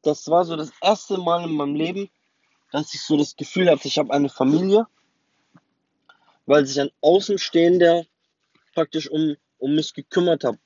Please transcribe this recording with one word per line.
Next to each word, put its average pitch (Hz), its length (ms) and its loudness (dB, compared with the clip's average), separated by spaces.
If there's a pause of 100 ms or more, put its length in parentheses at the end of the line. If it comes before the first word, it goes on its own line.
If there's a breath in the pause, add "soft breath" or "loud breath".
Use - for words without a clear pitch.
das - 260 -4
war 170 180 2
so 165 120 -8
das 151 140 -10 (100)
erste 196 360 -2
Mal 175 280 -2
in 160 100 -6
meinem 147 200 -4
Leben, 180 340 -6 (600)
dass 151 220 -6
ich - 80 -12
so 151 160 0
das 147 180 -2
Gefühl 180 340 0
hatte, 143 180 2
ich 135 100 -4
hab 139 140 -2
eine 143 180 0
Familie, 185 560 2 (1600 soft breath)
weil 143 200 4
sich 139 140 -6
ein 139 120 -2 (100)
Außenstehender 170 1040 2 (720)
praktisch 156 340 -4
um, 156 260 -2 (220)
um 139 180 -2
mich 156 180 -4
gekümmert 170 500 -2
hat. 120 220 -4